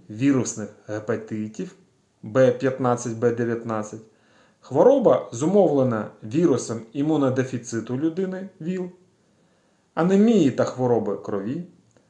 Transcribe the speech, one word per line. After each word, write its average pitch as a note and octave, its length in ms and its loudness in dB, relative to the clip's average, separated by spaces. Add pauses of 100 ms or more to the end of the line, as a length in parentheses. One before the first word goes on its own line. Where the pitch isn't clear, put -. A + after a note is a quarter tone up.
вірусних A2+ 600 0 (180)
гепатитів A2 880 -6 (480)
Б B2 280 4
п'ятнадцять, B2 680 -2
Б A#2 140 2
дев'ятнадцять, A2+ 720 -4 (580)
хвороба, E3 720 2
зумовлена C3+ 800 0 (120)
вірусом A#2+ 580 0 (120)
імунодефіциту B2+ 1040 -2
людини, F#3 520 -4 (120)
віл, F3+ 280 -6 (1040)
анемії F#3+ 580 6
та B2 120 0
хвороби A2+ 540 0
крові, G#2+ 460 -6 (460)